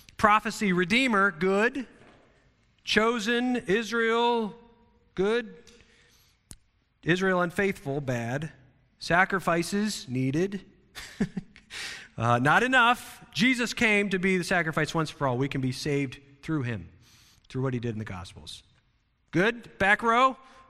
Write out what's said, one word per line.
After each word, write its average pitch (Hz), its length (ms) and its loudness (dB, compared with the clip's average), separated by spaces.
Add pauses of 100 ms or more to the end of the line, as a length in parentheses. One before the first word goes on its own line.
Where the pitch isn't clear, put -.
(180)
Prophecy, 214 560 2
redeemer, 196 580 2
good. 202 540 0 (1000)
Chosen, 240 760 2 (100)
Israel, 226 880 0 (580)
good. 214 400 -2 (1500)
Israel 185 380 2
unfaithful, 175 600 -4
bad. 127 500 -4 (480)
Sacrifices 185 1080 0
needed. 135 540 -2 (580)
<laughs> 202 100 -2 (880)
Uh, 120 200 2
not 156 260 4
enough. 247 680 2
Jesus 240 420 2
came 208 360 2
to 185 100 -2
be 185 180 2
the 170 60 0
sacrifice 165 500 0
once 160 160 0
for - 160 -4
all. 123 120 0
We 139 100 0
can 135 140 -4
be 127 100 -2
saved 143 480 -4 (220)
through 156 220 -4
him, 101 260 -6 (580)
through 131 140 -6
what 131 120 -2
he 123 60 -2
did 117 140 -4
in 107 40 -8
the 110 60 -6
Gospels. 87 580 -14 (680)
Good? 220 460 -2
Back 202 260 2
row? 240 320 4 (340)